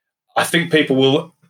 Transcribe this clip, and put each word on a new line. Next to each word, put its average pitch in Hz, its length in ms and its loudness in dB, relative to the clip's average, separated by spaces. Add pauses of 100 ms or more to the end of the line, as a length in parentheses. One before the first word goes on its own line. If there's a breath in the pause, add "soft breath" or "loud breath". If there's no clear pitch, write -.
(380)
I 113 60 0
think - 280 -4
people 147 240 0
will, 135 400 0 (140)